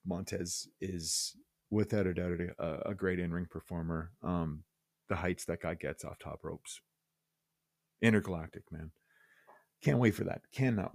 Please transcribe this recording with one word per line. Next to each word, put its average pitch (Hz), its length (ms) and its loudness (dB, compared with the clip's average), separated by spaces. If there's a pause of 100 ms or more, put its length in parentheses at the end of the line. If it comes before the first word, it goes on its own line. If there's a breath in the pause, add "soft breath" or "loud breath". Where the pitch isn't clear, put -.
Montez 92 640 -4 (120)
is 90 560 -4 (340)
without 104 360 4
a 90 80 2
doubt 87 240 0 (200)
a, 85 320 -2
a 101 40 -4
great 92 240 2
in-ring 87 280 -2
performer. 82 640 -4 (100)
Um, 80 420 -2 (440)
the 98 80 0
heights 90 300 -2
that 85 160 -4
guy 87 120 -2
gets 73 300 -6
off 67 140 -10
top 73 260 -10
ropes. - 360 -10 (1200)
Intergalactic, 95 680 2
man. 80 200 -8 (920 soft breath)
Can't 143 160 6
wait 113 160 8
for - 100 -4
that. - 180 -4 (100)
Cannot 117 420 2